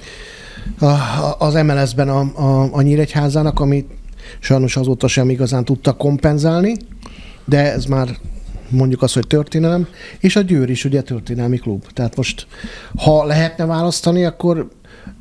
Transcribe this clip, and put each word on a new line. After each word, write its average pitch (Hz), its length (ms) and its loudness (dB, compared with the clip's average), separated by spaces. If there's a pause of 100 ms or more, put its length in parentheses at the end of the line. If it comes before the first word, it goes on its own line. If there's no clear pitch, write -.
(800)
a, 151 60 2
a, 143 540 0
az 151 140 2
M 156 180 4
L 139 140 2
S-ben 135 240 0
a, 139 260 0
a, 135 360 2
a 143 100 2
Nyíregyházának, 147 800 2
amit 139 300 2 (500)
sajnos 131 380 2
azóta 127 300 2
sem 127 220 2
igazán 127 360 0
tudtak 135 320 0
kompenzálni, 160 800 2 (680)
de 143 280 4
ez 127 120 -4
már 131 320 -2 (520)
mondjuk 127 320 2
azt, 127 120 2
hogy 117 140 0
történelem, 165 600 2 (320)
és 190 160 2
a 208 60 4
Győr 156 280 2
is 123 160 -2
ugye 135 160 0
történelmi 120 560 -2
klub. 104 360 -6
Tehát 117 220 -4
most, - 320 -6 (500)
ha 151 280 4
lehetne 160 400 0
választani, 170 600 0
akkor 165 420 -2 (540)